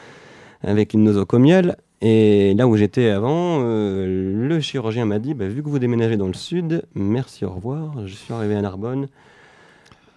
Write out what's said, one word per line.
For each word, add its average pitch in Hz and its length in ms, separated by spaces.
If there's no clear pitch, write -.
avec 104 320
une 107 100
nosocomiale. 123 720
Et 107 540
là 123 120
où 113 100
j'étais 107 320
avant, 151 520
euh, 98 840
le 165 120
chirurgien 120 460
m'a 104 140
dit, « 131 160
Bah, 104 120
vu 123 160
que 147 60
vous 143 100
déménagez 117 380
dans 98 100
le 92 60
sud, 170 500
merci, 110 500
au 92 60
revoir. » 131 560
Je 95 60
suis - 200
arrivé 107 220
à 101 60
Narbonne, 110 460